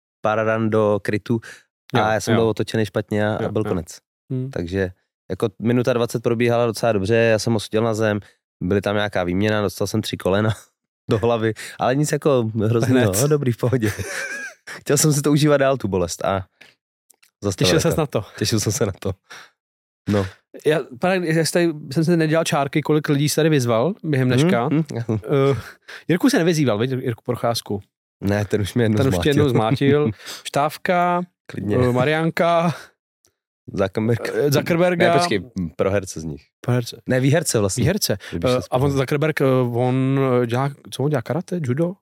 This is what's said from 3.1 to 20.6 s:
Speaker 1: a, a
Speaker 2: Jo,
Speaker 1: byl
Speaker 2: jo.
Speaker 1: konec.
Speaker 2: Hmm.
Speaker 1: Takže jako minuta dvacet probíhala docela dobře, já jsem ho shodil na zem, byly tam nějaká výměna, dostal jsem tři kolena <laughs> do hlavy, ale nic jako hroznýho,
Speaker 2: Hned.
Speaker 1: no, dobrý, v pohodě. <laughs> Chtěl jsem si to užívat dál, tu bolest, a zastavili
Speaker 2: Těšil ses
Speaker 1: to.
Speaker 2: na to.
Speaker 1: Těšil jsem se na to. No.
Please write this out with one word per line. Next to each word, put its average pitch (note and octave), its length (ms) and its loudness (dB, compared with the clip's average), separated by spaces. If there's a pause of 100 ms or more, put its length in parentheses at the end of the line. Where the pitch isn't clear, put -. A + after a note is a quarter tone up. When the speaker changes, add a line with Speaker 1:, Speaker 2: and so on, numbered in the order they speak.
Speaker 1:
a, G#2+ 80 0
a - 60 -4
Speaker 2:
Jo, G#2 100 -4
Speaker 1:
byl G#2+ 140 -2
Speaker 2:
jo. - 20 -6
Speaker 1:
konec. - 180 -2 (460)
Speaker 2:
Hmm. C3 180 -6
Speaker 1:
Takže F2+ 400 -4 (400)
jako G2+ 180 -4 (140)
minuta A#2+ 300 2
dvacet A#2 300 -2
probíhala A#2+ 440 2
docela A2+ 260 0
dobře, G2+ 220 0
já A2+ 240 4
jsem A#2+ 140 -2
ho A2 60 2
shodil G#2+ 240 -2
na A2+ 120 0
zem, G#2 260 0 (420)
byly F#2+ 180 0
tam G2+ 160 -2
nějaká G2+ 280 -2
výměna, G#2 380 0
dostal G2+ 240 -2
jsem G#2+ 160 -2
tři - 140 -8
kolena G#2 340 0 (300)
<laughs> - 300 -16
do A#2 80 2
hlavy, A2+ 360 0 (240)
ale B2 180 0
nic D3 160 0
jako C3 380 2 (160)
hroznýho, A#2 340 2
Speaker 2:
Hned. G2+ 220 2
Speaker 1:
no, D3 60 2
dobrý, C#3+ 240 2
v - 40 -4
pohodě. A2+ 360 0 (420)
<laughs> - 360 -14
Chtěl - 260 -2
jsem D#3 160 4
si C#3 100 0
to D3 100 2
užívat D3 240 4
dál, C3+ 200 2
tu A2 120 -6
bolest, F#2 360 -2
a F#2+ 220 -2 (960)
zastavili G2 240 0
Speaker 2:
Těšil D#3 120 4
ses D#3+ 140 0
Speaker 1:
to. E3 60 0
Speaker 2:
na D3+ 60 0
to. A2 180 -4 (140)
Speaker 1:
Těšil - 220 -2
jsem G#2 120 -2
se A2 140 -2
na F#2+ 120 -4
to. G2+ 140 -6 (960)
No. G2+ 160 2 (400)